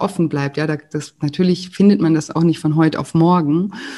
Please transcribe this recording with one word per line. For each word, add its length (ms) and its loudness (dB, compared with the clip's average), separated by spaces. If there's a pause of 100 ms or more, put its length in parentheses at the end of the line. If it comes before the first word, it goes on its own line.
offen 260 -2
bleibt. 300 -4
Ja, 100 -2
da, 80 -2 (160)
das, 300 -10
natürlich 480 -2
findet 320 4
man 120 2
das 160 -2
auch 140 -2
nicht 160 2
von 160 0
heute 240 2
auf 140 -6
morgen. 580 2 (260)